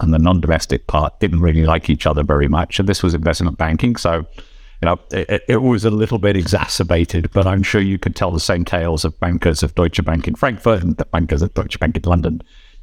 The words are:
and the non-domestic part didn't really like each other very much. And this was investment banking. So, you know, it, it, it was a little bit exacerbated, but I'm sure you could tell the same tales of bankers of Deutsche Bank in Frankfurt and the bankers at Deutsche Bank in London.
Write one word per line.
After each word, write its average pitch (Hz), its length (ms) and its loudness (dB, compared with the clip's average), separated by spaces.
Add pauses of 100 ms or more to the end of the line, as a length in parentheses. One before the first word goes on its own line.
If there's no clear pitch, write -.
and 80 120 2
the 78 60 4
non-domestic 80 680 0
part - 340 -2
didn't 85 200 0
really 80 240 4
like 80 240 0
each 76 160 0
other 73 180 2
very 71 260 2
much. 82 300 -2
And 98 100 0
this - 140 -2
was 87 100 2
investment 80 440 -2
banking. 82 380 0
So, 82 300 -2 (560)
you - 40 -2
know, 85 120 2 (140)
it, - 180 -4
it, - 200 -2
it 120 80 4
was 120 260 2
a 113 80 2
little 107 260 0
bit 98 200 2
exacerbated, 85 920 0
but 95 140 2
I'm 95 160 2
sure 101 200 0
you 98 180 0
could - 160 -4
tell 92 160 -2
the 82 80 -2
same 87 240 0
tales 85 400 -2
of - 160 -4
bankers 85 420 0
of - 140 -2
Deutsche - 300 0
Bank 82 220 -2
in - 80 -4
Frankfurt 113 460 0
and 87 160 -2
the - 80 -4
bankers 80 380 0
at 95 100 -2
Deutsche - 260 -4
Bank 80 180 0
in - 80 -6
London. 82 360 0 (420)